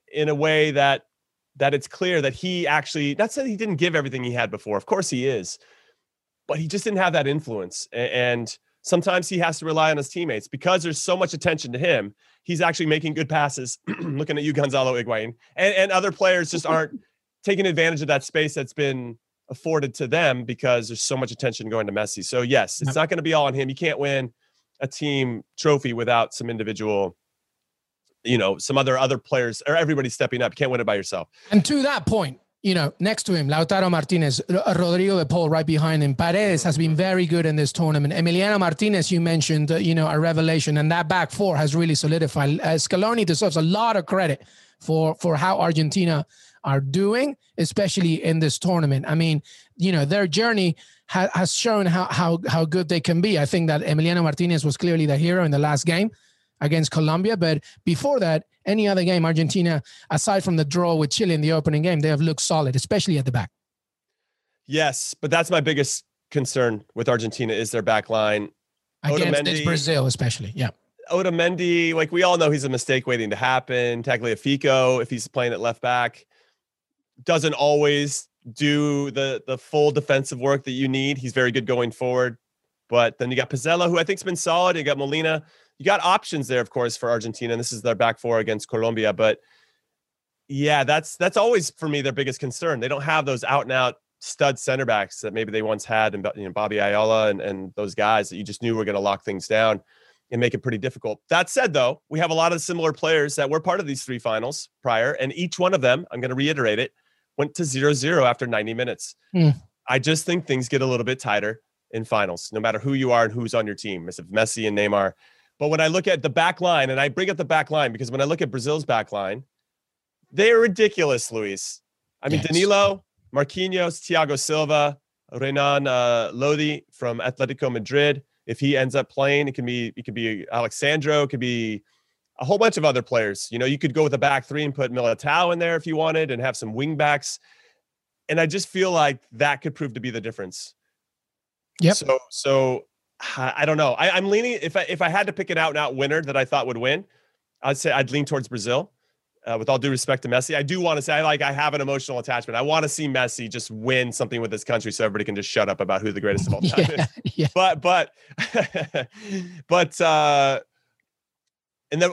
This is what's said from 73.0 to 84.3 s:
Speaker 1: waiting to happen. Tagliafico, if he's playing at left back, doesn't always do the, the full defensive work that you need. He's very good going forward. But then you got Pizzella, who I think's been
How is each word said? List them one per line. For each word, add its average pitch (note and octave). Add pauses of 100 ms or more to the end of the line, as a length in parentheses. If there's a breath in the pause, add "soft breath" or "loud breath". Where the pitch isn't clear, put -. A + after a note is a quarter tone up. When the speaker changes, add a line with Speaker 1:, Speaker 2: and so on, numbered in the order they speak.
Speaker 1:
waiting A2+
to G#2
happen. B2
Tagliafico, B2+
if A#2
he's A#2+
playing A#2+
at F#2+
left A#2
back, B2 (960)
doesn't D#3+
always D3 (260)
do D3
the, C3
the C3
full D3
defensive C3+
work C3+
that C3+
you C3
need. C3+
He's B2+
very B2+
good A#2
going B2
forward. B2+ (520)
But A#2
then B2
you B2+
got B2+
Pizzella, E3
who F3
I E3
think's G3
been F#3